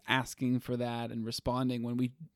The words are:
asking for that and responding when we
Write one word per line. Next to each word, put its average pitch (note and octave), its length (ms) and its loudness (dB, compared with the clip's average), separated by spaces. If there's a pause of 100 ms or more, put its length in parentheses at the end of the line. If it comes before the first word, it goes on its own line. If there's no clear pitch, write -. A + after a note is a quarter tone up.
asking B2 520 2
for B2 180 -4
that A#2 340 0
and A2+ 140 -4
responding B2 560 0
when A#2+ 160 0
we B2 140 2 (240)